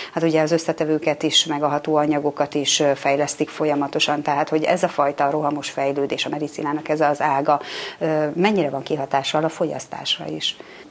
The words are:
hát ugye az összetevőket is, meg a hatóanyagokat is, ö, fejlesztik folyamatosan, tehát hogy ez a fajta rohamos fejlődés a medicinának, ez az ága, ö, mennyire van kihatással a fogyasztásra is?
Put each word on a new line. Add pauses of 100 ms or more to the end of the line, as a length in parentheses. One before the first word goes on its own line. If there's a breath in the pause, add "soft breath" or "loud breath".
(140)
hát
ugye
az
összetevőket
is,
meg
a
hatóanyagokat
is,
ö,
fejlesztik
folyamatosan,
tehát
hogy
ez
a
fajta
rohamos
fejlődés
a
medicinának,
ez
az
ága, (380 loud breath)
ö, (100)
mennyire
van
kihatással
a
fogyasztásra (100)
is? (340 loud breath)